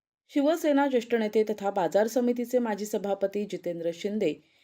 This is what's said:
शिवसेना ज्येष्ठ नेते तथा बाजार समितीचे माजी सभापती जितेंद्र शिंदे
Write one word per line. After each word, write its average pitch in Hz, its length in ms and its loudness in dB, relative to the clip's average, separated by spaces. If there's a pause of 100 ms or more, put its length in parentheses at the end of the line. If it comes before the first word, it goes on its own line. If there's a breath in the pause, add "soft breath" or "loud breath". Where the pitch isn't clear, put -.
(340)
शिवसेना 294 520 4
ज्येष्ठ 240 280 0
नेते 220 280 2
तथा 208 280 -2
बाजार 196 360 2
समितीचे 240 520 0
माजी 214 280 -2
सभापती 196 580 -2
जितेंद्र 170 500 -6
शिंदे 202 400 -2 (300 soft breath)